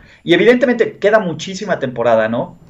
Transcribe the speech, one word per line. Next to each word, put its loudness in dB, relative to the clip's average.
y 0
evidentemente 2
queda 2
muchísima -6
temporada, 0
¿no? -6